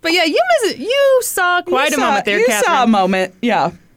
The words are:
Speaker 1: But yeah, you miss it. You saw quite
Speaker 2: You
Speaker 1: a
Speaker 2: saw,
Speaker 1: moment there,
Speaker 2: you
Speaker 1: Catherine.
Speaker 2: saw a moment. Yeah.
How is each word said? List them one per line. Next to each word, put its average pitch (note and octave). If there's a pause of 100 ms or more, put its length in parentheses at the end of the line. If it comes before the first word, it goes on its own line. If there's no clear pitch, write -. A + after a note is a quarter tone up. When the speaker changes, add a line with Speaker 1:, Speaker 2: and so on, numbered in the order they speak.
Speaker 1:
But E4
yeah, F4
you E4 (240)
miss F4+
it. A3+
You C5
saw F4+
quite D4
Speaker 2:
You D4
Speaker 1:
a -
Speaker 2:
saw, C4
Speaker 1:
moment C4+
there, G#3
Speaker 2:
you A4+
Speaker 1:
Catherine. A4 (100)
Speaker 2:
saw C4+
a A#3+
moment. F#3+
Yeah. F3 (260)